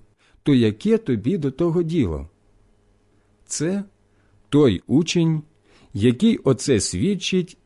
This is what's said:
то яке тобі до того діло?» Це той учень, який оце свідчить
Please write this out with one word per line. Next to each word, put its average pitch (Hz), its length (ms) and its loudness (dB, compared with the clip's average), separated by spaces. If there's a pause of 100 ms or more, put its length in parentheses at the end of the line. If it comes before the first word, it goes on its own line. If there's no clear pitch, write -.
(440)
то 147 120 4
яке 120 420 2
тобі 139 400 -2
до 143 140 -4
того 170 320 -2
діло?» 98 460 -4 (1160)
Це 190 380 -6 (680)
той 139 380 4
учень, 160 540 0 (520)
який 123 440 2
оце 127 420 0
свідчить 180 880 -4